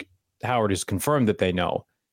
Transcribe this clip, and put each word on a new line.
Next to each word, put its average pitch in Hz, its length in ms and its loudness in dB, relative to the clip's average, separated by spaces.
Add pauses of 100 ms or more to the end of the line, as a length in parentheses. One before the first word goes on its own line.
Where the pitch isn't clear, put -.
(420)
Howard 113 280 0
has 95 120 -2
confirmed 123 460 0
that 104 100 2
they 92 140 2
know, 87 340 -2 (260)